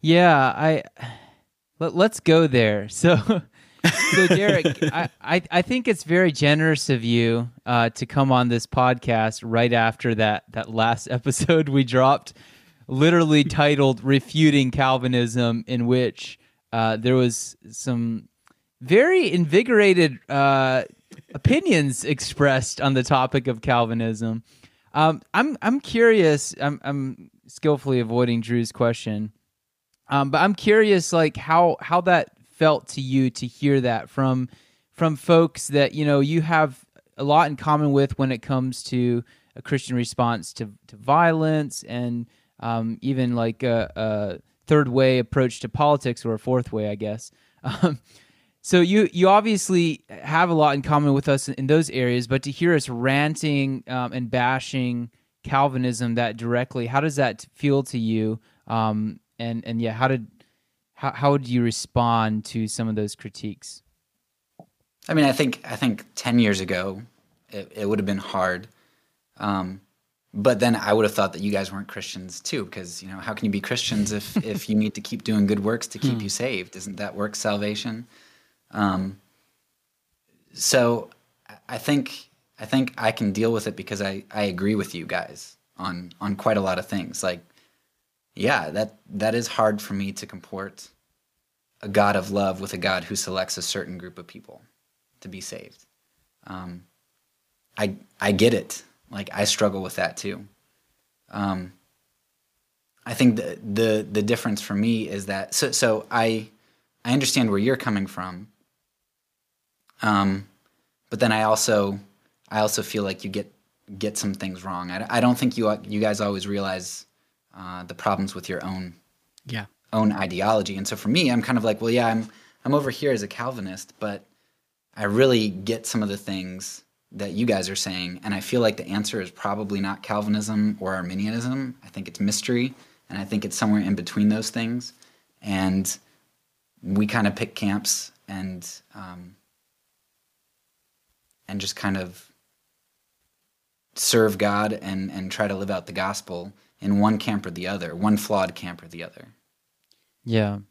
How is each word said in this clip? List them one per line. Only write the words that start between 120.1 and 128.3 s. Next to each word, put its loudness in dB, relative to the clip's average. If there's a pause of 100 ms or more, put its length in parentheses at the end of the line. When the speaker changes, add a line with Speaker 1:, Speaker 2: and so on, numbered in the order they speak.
Speaker 3:
ideology. -2
And -6
so -6
for -6
me, 2
I'm 0
kind -2
of -2
like, 0
"Well, -2
yeah, 2
I'm, -2 (340)
I'm -2
over 0
here -4
as -2
a -10
Calvinist, -10
but -8 (720)
I -6
really 2
get -6
some -2
of -4
the -6
things -12 (260)
that -10
you -2
guys 0
are -8
saying." -8
And -6